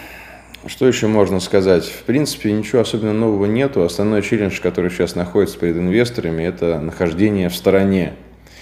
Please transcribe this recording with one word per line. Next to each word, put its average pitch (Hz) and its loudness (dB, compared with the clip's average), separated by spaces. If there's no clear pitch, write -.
что - 0
ещё 113 2
можно 98 2
сказать? 92 2
В - -14
принципе, 123 -2
ничего 107 0
особенно 107 -2
нового 107 0
нету. 120 0
Основной 101 0
челлендж, 101 -2
который 90 -2
сейчас - -2
находится 90 0
перед 85 0
инвесторами, 90 0
это 85 -2
нахождение 90 0
в 87 -6
стороне. 95 2